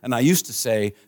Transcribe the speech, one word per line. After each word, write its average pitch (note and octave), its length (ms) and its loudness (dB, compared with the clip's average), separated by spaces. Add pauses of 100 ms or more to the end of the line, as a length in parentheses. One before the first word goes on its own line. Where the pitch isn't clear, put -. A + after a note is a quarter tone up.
And B2+ 100 -4
I A#2 60 0
used D#3+ 260 2
to A#2+ 80 -16
say G#2+ 400 -2 (140)